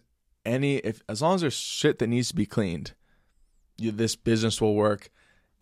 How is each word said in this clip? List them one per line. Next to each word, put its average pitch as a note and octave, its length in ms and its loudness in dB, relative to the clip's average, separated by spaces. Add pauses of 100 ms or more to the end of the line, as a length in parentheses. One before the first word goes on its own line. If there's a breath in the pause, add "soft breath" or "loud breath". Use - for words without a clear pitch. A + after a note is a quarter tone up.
(440)
any, C3+ 320 0
if, - 320 -6
as A2 140 -6
long F3 140 4
as F3+ 40 0
there's D3 140 0
shit - 460 0
that A2+ 80 0
needs A#2+ 200 0
to - 60 -8
be G#2+ 100 0
cleaned, F2 480 -4 (840)
you, A2+ 140 -2
this A2 220 -2
business A2+ 460 0
will G#2+ 140 4
work. G#2 360 0 (520)